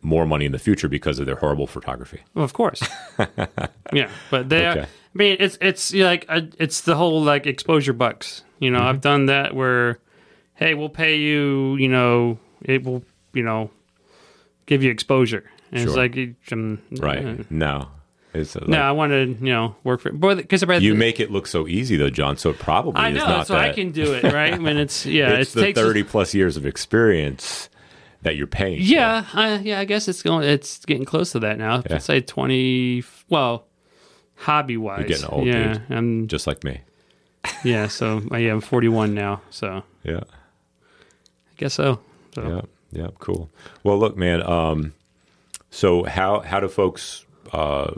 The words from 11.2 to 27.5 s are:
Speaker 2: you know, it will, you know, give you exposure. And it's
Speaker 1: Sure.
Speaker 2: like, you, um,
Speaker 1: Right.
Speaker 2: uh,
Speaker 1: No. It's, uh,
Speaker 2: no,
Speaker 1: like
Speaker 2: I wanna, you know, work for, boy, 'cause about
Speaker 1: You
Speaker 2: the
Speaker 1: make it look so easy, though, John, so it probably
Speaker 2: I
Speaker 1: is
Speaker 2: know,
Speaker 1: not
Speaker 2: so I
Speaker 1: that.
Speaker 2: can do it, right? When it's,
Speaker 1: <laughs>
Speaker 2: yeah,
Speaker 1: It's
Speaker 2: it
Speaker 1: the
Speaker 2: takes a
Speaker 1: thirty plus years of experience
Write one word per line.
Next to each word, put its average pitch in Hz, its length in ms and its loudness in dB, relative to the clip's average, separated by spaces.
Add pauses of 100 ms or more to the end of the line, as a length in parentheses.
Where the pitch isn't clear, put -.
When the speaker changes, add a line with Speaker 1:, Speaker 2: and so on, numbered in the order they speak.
Speaker 2:
you 135 140 2
know, 120 500 4 (240)
it 131 200 0
will, 127 200 -6 (300)
you 127 100 -2
know, 110 260 -4 (960)
give 139 180 2
you 131 60 6
exposure. 113 540 0 (280)
And 120 120 -2
it's 131 80 2
Speaker 1:
Sure. 131 100 2
Speaker 2:
like, 123 140 0
you, 123 200 -6 (160)
um, 110 280 -4 (200)
Speaker 1:
Right. 143 240 -2
Speaker 2:
uh, 107 280 -8
Speaker 1:
No. 71 380 -2 (440)
It's, 78 220 -6
uh, - 100 -10
Speaker 2:
no, - 120 2
Speaker 1:
like - 20 2
Speaker 2:
I 139 140 2
wanna, 143 320 2
you 127 100 -4 (180)
know, 113 300 -2
work 127 180 0
for, - 100 -4
boy, 185 300 2
'cause 190 220 0
about 175 180 4
Speaker 1:
You 107 120 6
Speaker 2:
the 104 40 4
Speaker 1:
make 113 220 4
it 113 100 -2
look 98 160 -4
so 80 220 -2
easy, 104 300 0
though, 71 120 4
John, 71 280 0
so - 120 0
it 73 80 0
probably 98 420 0
Speaker 2:
I - 100 2
Speaker 1:
is 71 80 -2
Speaker 2:
know, - 100 -2
Speaker 1:
not - 200 2
Speaker 2:
so 190 80 0
I 190 120 2
Speaker 1:
that. - 80 -4
Speaker 2:
can 185 160 -4
do 151 220 0
it, 123 100 -2
right? 151 360 2
When 151 180 0
it's, - 280 -2
Speaker 1:
<laughs> 151 140 2
Speaker 2:
yeah, 127 140 4
Speaker 1:
It's 131 180 0
Speaker 2:
it 117 80 0
Speaker 1:
the - 20 6
Speaker 2:
takes 101 180 2
a 110 40 6
Speaker 1:
thirty 110 180 4
plus 95 320 0
years 90 240 2
of 71 80 -4
experience 78 1040 0 (540)